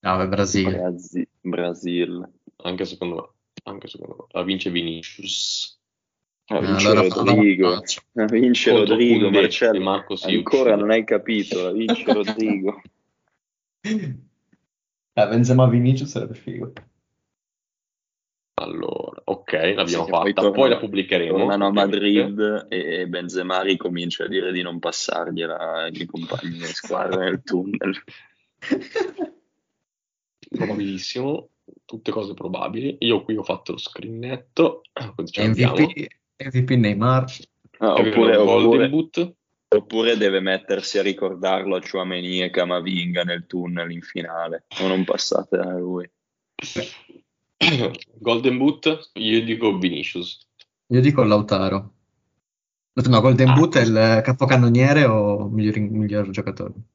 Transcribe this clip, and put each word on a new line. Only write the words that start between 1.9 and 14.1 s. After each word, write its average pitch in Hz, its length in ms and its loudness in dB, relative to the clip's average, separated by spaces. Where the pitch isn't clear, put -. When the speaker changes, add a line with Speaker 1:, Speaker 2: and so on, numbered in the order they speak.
Speaker 3:
Anche 92 280 -6
secondo 87 300 -8
me. - 560 -16
Anche 98 160 -16
secondo - 320 -18
me. - 140 -18
La 90 100 -4
vince 95 260 -4
Vinicius. 85 1080 -8
Speaker 2:
La 104 60 -2
Speaker 1:
Eh, 67 80 -2
Speaker 2:
vince 98 220 0
Speaker 1:
allora 107 220 4
fa-, 92 140 -4
Speaker 2:
Rodrigo. 98 440 4
Speaker 1:
allora 92 140 0
faccio. - 200 -8
Speaker 2:
La 110 120 0
vince 120 460 4
Speaker 3:
Contro 104 240 6
Speaker 2:
Rodrigo, 117 260 6
Speaker 3:
Koundé 98 200 4
Speaker 2:
Marcello. 113 340 2
Speaker 3:
e 95 40 0
Marco 98 360 -2
Silva. 98 220 -2
Speaker 2:
Ancora 127 380 4
non 104 140 0
hai 110 140 4
capito, 104 600 -2
la 92 80 -2
vince 113 340 -2
Speaker 1:
<laughs> - 60 2
Speaker 2:
Rodrigo. 113 680 -2
Speaker 1:
Eh, 190 360 -6